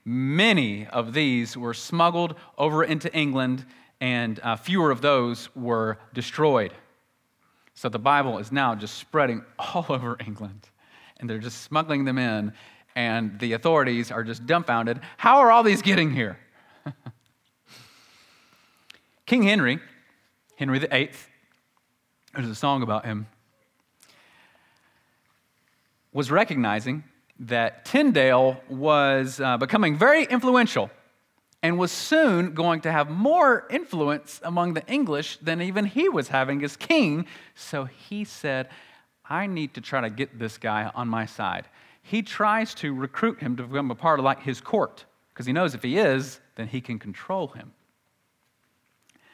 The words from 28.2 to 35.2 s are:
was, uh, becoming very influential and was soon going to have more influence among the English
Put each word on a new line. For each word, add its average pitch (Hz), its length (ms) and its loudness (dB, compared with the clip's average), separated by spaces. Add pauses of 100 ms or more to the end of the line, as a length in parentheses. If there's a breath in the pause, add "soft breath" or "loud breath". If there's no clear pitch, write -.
was, 135 720 2
uh, 131 160 0
becoming 151 400 2
very 277 280 6
influential 247 680 2 (760)
and 175 140 0
was 180 120 0
soon 190 600 2
going 165 300 0
to 160 100 -2
have 147 160 2
more 254 600 4
influence 151 760 -4
among 175 300 -2
the 156 120 -6
English 190 520 -4